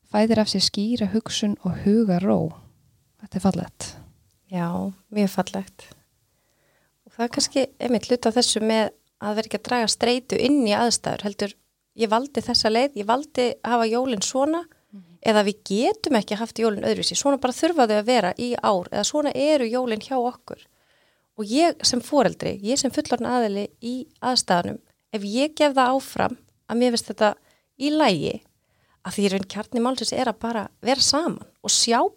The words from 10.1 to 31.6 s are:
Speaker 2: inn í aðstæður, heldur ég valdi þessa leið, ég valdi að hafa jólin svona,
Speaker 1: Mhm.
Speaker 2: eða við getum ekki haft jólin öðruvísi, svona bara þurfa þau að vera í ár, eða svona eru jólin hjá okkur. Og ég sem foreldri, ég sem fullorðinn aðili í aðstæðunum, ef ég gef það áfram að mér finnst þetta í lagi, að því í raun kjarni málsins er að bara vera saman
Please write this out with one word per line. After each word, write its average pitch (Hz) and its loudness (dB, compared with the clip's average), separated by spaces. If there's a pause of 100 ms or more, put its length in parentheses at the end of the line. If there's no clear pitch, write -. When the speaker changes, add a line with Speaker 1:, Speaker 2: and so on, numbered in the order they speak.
Speaker 2:
inn 285 4
í 208 2
aðstæður, - 0
heldur 202 -4 (440)
ég 220 0
valdi 240 0
þessa 233 0
leið, 262 2
ég 196 -6
valdi 247 0 (160)
að 220 -4
hafa 226 2
jólin 240 0
svona, 311 0 (300)
Speaker 1:
Mhm. 175 -20
Speaker 2:
eða 214 4
við 202 0
getum 285 0
ekki 208 -2
haft 220 -8
jólin 214 0
öðruvísi, 214 -2
svona 277 0
bara 247 0
þurfa 320 2
þau 208 2
að 208 0
vera 220 2
í 240 -4
ár, 196 0
eða 208 -2
svona 294 0
eru 285 2
jólin 226 -2
hjá 269 -6
okkur. 240 -4 (800)
Og 214 -6
ég 302 2
sem 247 0
foreldri, 196 0
ég 233 -2
sem 247 -2
fullorðinn 247 -2
aðili 214 -2 (140)
í 247 -8 (160)
aðstæðunum, 208 0 (340)
ef 202 -6
ég 254 -2
gef 294 4
það 254 4
áfram - -2 (340)
að 226 -2
mér 247 4
finnst 226 -4
þetta 208 2 (460)
í 285 0
lagi, 220 0 (600)
að 190 -8
því 202 0
í 196 2
raun 196 -4
kjarni 220 -6
málsins 247 -2
er 254 -2
að 220 -2
bara 233 -4 (140)
vera 254 0
saman 277 0 (240)